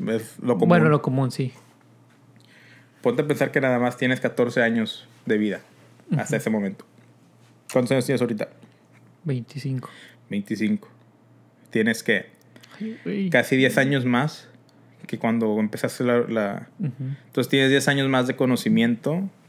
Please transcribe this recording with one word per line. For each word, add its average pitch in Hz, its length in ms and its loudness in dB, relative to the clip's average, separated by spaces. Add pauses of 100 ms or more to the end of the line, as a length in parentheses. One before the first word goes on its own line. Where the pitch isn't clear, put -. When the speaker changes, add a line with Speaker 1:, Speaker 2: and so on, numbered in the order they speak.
Speaker 1:
es 110 320 -4
lo 123 160 0
común. - 140 4
Speaker 2:
Bueno, 160 200 6
lo 147 140 2
común, 131 280 0
sí. 127 220 -6 (1500)
Speaker 1:
Ponte 156 200 2
a 147 60 0
pensar 135 240 0
que 143 100 0
nada 127 180 2
más 120 180 0
tienes 127 220 0
catorce 123 420 0
años 117 440 0 (200)
de 110 120 2
vida 104 240 -2 (500)
hasta 139 120 0
Speaker 2:
Ujú. 113 140 -4
Speaker 1:
ese 113 120 -2
momento. 101 360 -4 (880)
¿Cuántos 123 200 0
años 131 140 0
tienes 127 160 0
ahorita? 113 280 -4 (720)
Speaker 2:
Veinticinco. 131 680 -6 (400)
Speaker 1:
Veinticinco. 104 600 -4 (800)
Tienes 113 340 0
que 101 240 0 (520)
Speaker 2:
Ay, 220 240 -10
güey. 190 260 -4
Speaker 1:
casi 127 260 2
diez 131 220 4
años 135 280 2
más 123 420 -2 (580)
que - 140 -8
cuando 113 400 0
empezaste 113 440 -4
la... 120 240 2
la 107 400 -4 (120)
Speaker 2:
Ujú. 147 140 -4 (340)
Speaker 1:
Entonces 127 220 -2
tienes 135 200 4
diez 139 180 2
años 139 220 2
más 127 180 2
de 127 80 -2
conocimiento 123 920 0 (200)